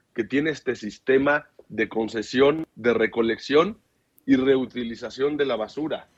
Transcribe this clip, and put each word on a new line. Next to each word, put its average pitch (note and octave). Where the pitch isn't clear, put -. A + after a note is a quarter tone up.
que A2+
tiene C#3+
este C3
sistema C3+
de A2
concesión, B2
de A#2
recolección A#2
y C3+
reutilización B2+
de C#3+
la B2+
basura. B2